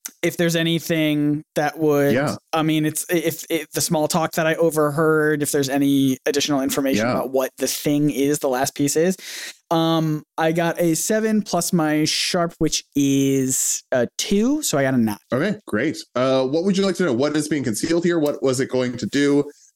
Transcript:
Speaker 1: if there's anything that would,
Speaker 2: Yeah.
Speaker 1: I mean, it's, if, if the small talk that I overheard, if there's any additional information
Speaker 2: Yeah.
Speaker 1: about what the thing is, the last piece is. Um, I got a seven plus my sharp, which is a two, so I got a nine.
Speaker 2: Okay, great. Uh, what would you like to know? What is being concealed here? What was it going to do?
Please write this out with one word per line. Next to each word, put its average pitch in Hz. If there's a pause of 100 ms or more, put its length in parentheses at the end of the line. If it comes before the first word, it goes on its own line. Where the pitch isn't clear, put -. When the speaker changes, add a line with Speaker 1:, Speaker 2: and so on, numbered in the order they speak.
(220)
Speaker 1:
if 170
there's 170
anything 156 (100)
that 147
would, 143
Speaker 2:
Yeah. 131 (180)
Speaker 1:
I 160
mean, 156
it's, 156
if, 160
if 156
the 151
small 156
talk 160
that 160
I 160
overheard, 151
if 143
there's 143
any 139
additional 143
information 135
Speaker 2:
Yeah. 123
Speaker 1:
about 120
what 131
the 131
thing 147
is, 139
the 147
last 131
piece 143
is. 175 (520)
Um, 165 (160)
I 160
got 165
a 170
seven 220
plus 175
my 156
sharp, -
which - (120)
is 135 (100)
a 123
two, 247
so -
I 139
got 135
a 127
nine. 107 (120)
Speaker 2:
Okay, 175 (100)
great. 120 (160)
Uh, 131
what 156
would 196
you 196
like 190
to 190
know? 151
What 147
is 151
being 143
concealed 165
here? 170
What 147
was 131
it 123
going 127
to 110
do? 143 (320)